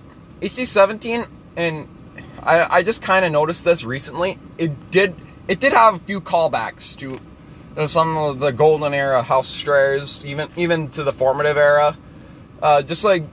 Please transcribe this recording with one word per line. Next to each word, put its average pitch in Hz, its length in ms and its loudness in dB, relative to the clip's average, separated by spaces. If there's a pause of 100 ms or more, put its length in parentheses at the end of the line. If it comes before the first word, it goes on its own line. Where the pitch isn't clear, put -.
(420)
H 196 160 -8
D 254 80 -4
seventeen, 214 600 0 (300)
and 160 320 -6 (560)
I, 170 360 4
I 175 40 0
just 220 180 -4
kinda 190 280 2
noticed 151 340 0
this 165 220 2
recently, 143 520 -6 (200)
it 151 340 -6
did, 190 240 2 (320)
it 180 140 -4
did 277 100 2
have 226 240 6
a 160 40 -12
few 196 200 -8
callbacks 139 800 -4
to, 131 220 -12 (580)
uh, 151 100 -2
some 160 300 0
of 143 220 -2
the 143 120 0
golden 147 420 2
era 135 300 0
house 131 280 0
destroyers, 139 720 0
even, 147 320 -8
even 165 320 -2
to 147 160 -8
the 139 80 0
formative 143 420 0
era. 147 420 4 (640)
Uh, 147 200 4
just 156 240 -4
like 185 280 2